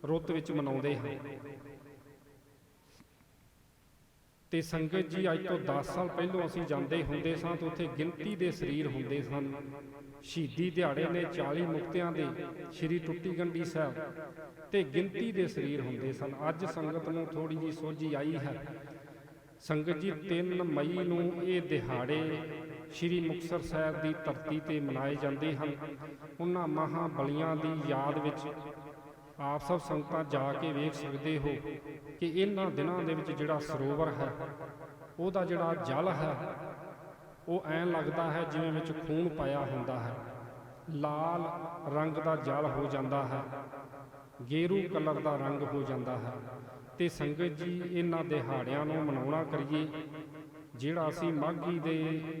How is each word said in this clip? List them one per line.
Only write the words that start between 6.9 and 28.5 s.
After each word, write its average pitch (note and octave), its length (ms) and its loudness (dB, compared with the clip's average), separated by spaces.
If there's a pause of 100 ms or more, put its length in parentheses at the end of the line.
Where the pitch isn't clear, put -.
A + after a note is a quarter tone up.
ਹੁੰਦੇ D3+ 340 2
ਸਾਂ E3+ 200 0
ਤਾਂ E3 120 0
ਉੱਥੇ D#3+ 200 -2 (100)
ਗਿਣਤੀ E3+ 380 0
ਦੇ F3 160 2
ਸਰੀਰ D3 340 0
ਹੁੰਦੇ C3+ 360 0
ਸਨ। C#3 300 -2 (720)
ਸ਼ਹੀਦੀ E3 480 0
ਦਿਹਾੜੇ D#3 360 4
ਨੇ E3+ 260 2
ਚਾਲੀ D#3 320 2
ਮੁਕਤਿਆਂ E3 480 2
ਦੇ D3+ 140 0 (460)
ਸ਼੍ਰੀ D#3+ 260 2
ਟੁੱਟੀ E3 400 -2
ਗੰਢੀ E3+ 260 2
ਸਾਹਿਬ, D3 300 0 (760)
ਤੇ G3+ 140 6
ਗਿਣਤੀ F#3 480 2
ਦੇ F#3 160 2
ਸਰੀਰ C#3+ 320 -2
ਹੁੰਦੇ B2 320 -2
ਸਨ। C#3 220 -4 (140)
ਅੱਜ E3 180 -2
ਸੰਗਤ D#3+ 420 -2
ਨੂੰ E3 180 0
ਥੋੜ੍ਹੀ D#3+ 300 -2
ਜਿਹੀ D#3 160 -2
ਸੋਝੀ D#3 420 -2
ਆਈ D3+ 220 2
ਹੈ। C#3 180 -2 (1080)
ਸੰਗਤ D3+ 380 2
ਜੀ, F#3 120 0 (100)
ਤਿੰਨ F3+ 440 2
ਮਈ E3 400 2
ਨੂੰ F3 380 2
ਇਹ F3+ 200 4
ਦਿਹਾੜੇ D3+ 800 2 (480)
ਸ਼੍ਰੀ F3 300 2
ਮੁਕਤਸਰ E3 400 0
ਸਾਹਿਬ D#3 420 0
ਦੀ D#3 120 2 (100)
ਧਰਤੀ D3+ 360 0
'ਤੇ D3+ 200 0
ਮਨਾਏ C#3 360 0
ਜਾਂਦੇ C#3+ 400 0
ਹਨ। C#3+ 160 0 (680)
ਉਹਨਾਂ F3 280 2
ਮਹਾਂਬਲੀਆਂ D#3 880 2
ਦੀ D#3 180 2 (140)
ਯਾਦ C#3+ 320 2
ਵਿੱਚ D3 260 -2 (920)